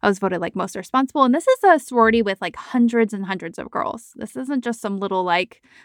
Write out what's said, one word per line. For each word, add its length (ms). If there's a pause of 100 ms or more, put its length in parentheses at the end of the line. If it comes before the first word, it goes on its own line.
I 40
was 120
voted, 200
like, 160
most 200
responsible. 480
And 100
this 140
is 160
a 160
sorority 420
with, 200
like, 140
hundreds 560
and 140
hundreds 320
of 140
girls. 440
This 200
isn't 280
just 180
some 180
little, 240
like, 400 (220)